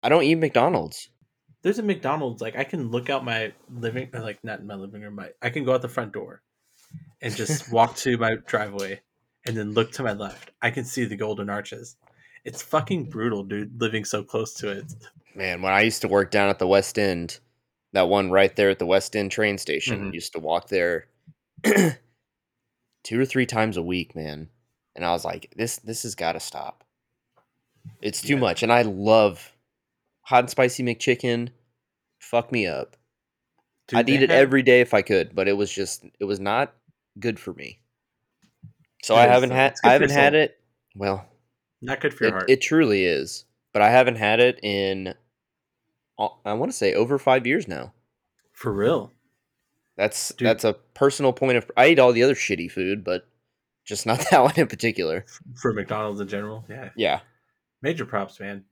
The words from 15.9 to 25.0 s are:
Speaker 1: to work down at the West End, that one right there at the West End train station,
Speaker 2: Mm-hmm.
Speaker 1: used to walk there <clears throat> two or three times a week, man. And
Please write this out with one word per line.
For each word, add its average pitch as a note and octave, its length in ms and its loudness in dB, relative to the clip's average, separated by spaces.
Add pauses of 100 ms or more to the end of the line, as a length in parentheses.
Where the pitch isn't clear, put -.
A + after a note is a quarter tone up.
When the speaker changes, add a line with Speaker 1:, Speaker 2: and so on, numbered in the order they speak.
Speaker 1:
to G2+ 80 -4
work G2 220 2
down G2+ 180 2
at G2 100 -2
the F#2 80 0
West G2 320 2
End, F2 400 -2 (540)
that F#2 160 2
one F#2+ 200 2
right G2 260 4
there G2 140 4
at F#2+ 100 0
the - 60 -2
West G2 300 0
End G2+ 160 -4
train G#2 260 -2
station, G2 480 -6
Speaker 2:
Mm-hmm. F#2+ 80 -10
Speaker 1:
used E2+ 200 -12
to E2 60 -10
walk D#2+ 280 -4
there F2 400 -2 (560)
<clears throat> - 0 - (1400)
two A2+ 160 -4
or C3 60 2
three C3 200 0
times A2 320 -2
a E2+ 60 -4
week, F2 320 -6
man. D#2 340 -12 (460)
And E2+ 100 -10